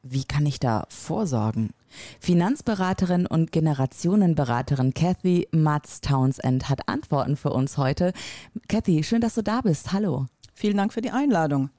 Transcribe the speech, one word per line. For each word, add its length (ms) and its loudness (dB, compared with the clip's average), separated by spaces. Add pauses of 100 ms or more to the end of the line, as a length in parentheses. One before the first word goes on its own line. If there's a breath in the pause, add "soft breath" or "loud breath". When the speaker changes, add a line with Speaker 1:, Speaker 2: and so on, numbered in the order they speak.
Speaker 1:
wie 160 -4
kann 220 0
ich 140 -4
da 300 0
vorsorgen? 800 -4 (480 loud breath)
Finanzberaterin 1040 0
und 260 0
Generationenberaterin 1400 2
Cathy 580 2
Matz 500 0
Townsend 680 0
hat 180 -2
Antworten 500 -2
für 140 -2
uns 260 -2
heute. 360 0 (540 loud breath)
Cathy, 360 2
schön, 180 0
dass 140 0
du 60 0
da 200 -2
bist. 320 0
Hallo. 340 0 (260)
Speaker 2:
Vielen 240 0
Dank 160 0
für 80 -4
die 100 -4
Einladung. 680 2